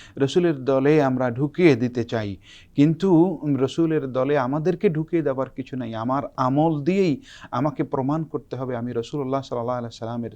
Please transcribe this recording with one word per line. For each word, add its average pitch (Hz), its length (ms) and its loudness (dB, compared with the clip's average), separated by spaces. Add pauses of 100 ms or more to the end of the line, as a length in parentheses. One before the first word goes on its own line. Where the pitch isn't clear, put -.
(180)
রসুলের 139 480 2
দলে 139 380 4
আমরা 127 280 0
ঢুকিয়ে 143 440 4
দিতে 120 280 -2
চাই, 107 320 -4 (400)
কিন্তু 160 680 4
রসুলের 147 640 0
দলে 131 300 0
আমাদেরকে 156 520 0
ঢুকিয়ে 160 320 -2
দেওয়ার 135 280 -2
কিছু - 260 -12
নাই। 117 200 -6
আমার 127 280 -2 (140)
আমল 143 460 2
দিয়েই 180 380 2 (300)
আমাকে 143 320 -2
প্রমাণ 139 400 -2
করতে - 320 -10
হবে 127 220 -6
আমি 120 180 -6
রসুল্লাহ 131 460 -4
সাল্লাল্লাহু 123 360 -6
আলাইহি 117 200 -10
সাল্লামের 117 380 -8